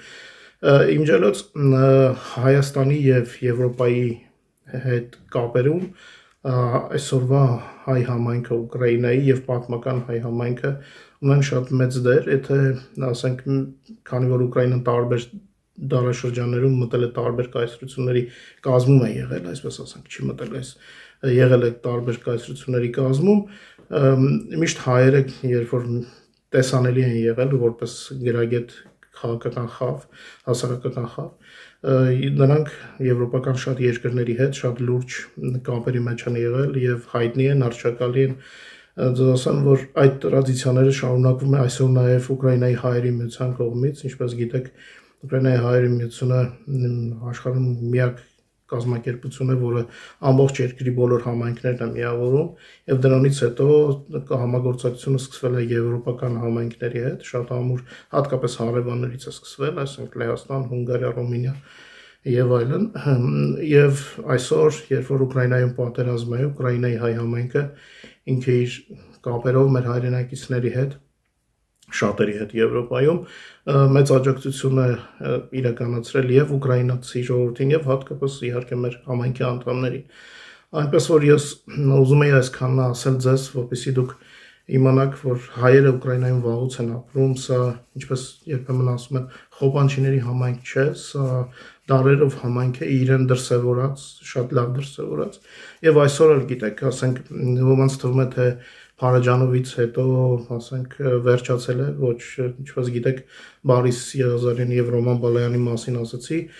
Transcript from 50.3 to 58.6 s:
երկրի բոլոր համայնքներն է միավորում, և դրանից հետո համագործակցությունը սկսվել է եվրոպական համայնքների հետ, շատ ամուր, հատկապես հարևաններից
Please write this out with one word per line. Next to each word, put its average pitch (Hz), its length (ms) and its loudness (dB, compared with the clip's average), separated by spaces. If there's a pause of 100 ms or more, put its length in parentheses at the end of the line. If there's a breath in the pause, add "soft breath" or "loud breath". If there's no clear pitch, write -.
երկրի 127 340 -4
բոլոր 123 320 2
համայնքներն 120 540 -4
է 117 100 -6
միավորում, 120 600 -2 (380 loud breath)
և 147 120 2
դրանից 135 380 4
հետո 127 300 0 (600)
համագործակցությունը 123 920 -2
սկսվել 127 340 -4
է 120 80 0
եվրոպական 120 720 -2
համայնքների 117 680 -4
հետ, 147 200 -6
շատ 123 300 -6
ամուր, 127 300 -4 (240 loud breath)
հատկապես 135 500 -4
հարևաններից 120 680 -4